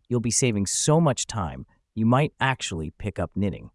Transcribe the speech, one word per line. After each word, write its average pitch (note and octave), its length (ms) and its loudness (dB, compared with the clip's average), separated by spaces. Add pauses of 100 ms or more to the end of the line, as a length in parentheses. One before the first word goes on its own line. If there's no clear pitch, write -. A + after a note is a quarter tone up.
you'll A#2+ 100 0
be A2+ 120 0
saving G#2+ 340 2
so - 340 2
much D#3 280 2
time, D#2 380 -8 (280)
you A2 120 0
might C3 360 4
actually F#2 480 -2
pick - 300 -8
up F2+ 160 -4
knitting. G2 400 -4